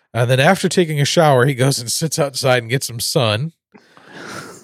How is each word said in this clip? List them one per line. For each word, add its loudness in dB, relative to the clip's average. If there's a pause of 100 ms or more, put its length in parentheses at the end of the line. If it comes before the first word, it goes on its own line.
(140)
And 0
then 2
after 4
taking 0
a 4
shower, 4
he 0
goes 0
and -12
sits -4
outside 0
and -14
gets -4
some -10
sun. -2 (1120)